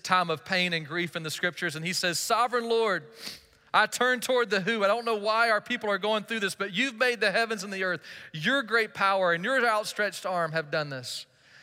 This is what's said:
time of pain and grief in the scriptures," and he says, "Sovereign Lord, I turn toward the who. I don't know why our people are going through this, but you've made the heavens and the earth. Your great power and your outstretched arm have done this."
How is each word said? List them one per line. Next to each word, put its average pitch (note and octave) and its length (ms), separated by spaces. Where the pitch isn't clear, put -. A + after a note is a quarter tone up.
time F3+ 280
of D#3 140
pain F3+ 280
and D#3+ 120
grief E3 300
in E3+ 80
the D#3+ 80
scriptures," E3+ 460
and D#3+ 100
he F#3 60
says, F3 260
"Sovereign A#3 500
Lord, A3 360
I G#3 140
turn B3 320
toward A#3+ 320
the G3 120
who. A3 200
I G3 60
don't A#3 160
know A3+ 100
why A3 360
our G#3 100
people A#3 300
are G3 80
going G#3 260
through A3+ 160
this, G3 160
but G3 160
you've A#3+ 240
made A#3+ 240
the G#3 100
heavens A3 320
and G3+ 100
the F#3+ 120
earth. F3 160
Your A#3 320
great A3 300
power F#3+ 380
and E3+ 120
your B3+ 200
outstretched G#3+ 600
arm F3 240
have D3+ 220
done D3+ 180
this." B2+ 360